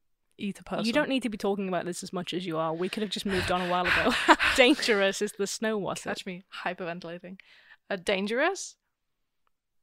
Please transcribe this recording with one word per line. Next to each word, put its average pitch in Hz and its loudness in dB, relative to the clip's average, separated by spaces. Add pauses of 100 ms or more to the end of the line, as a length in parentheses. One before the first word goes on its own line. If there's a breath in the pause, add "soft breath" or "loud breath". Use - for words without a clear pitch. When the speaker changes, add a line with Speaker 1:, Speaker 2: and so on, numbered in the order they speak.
(380)
Speaker 1:
eat 202 -6
a 185 -20
person. 208 -4
Speaker 2:
You 226 -2
don't 294 2
need 262 0
to 247 -2
be 208 -6
talking 196 -2
about 180 -2
this 185 -6
as 180 -12
much 175 -6
as 180 -4
you 160 -4
are. 160 0
We 175 -2
could 214 -4
have 202 -4
just - -6
moved 190 0
on 180 2
a 175 -2
while 180 2
ago. 196 4
<laughs> - -
How - 6 (200)
dangerous 220 6
is 208 -2
the 196 -2
snow 220 -2
wasset? 202 -4
Speaker 1:
Catch - -12
me 185 -12 (200)
hyperventilating. 180 -8 (520 loud breath)
Uh, 202 -4
dangerous? 208 -2 (1080)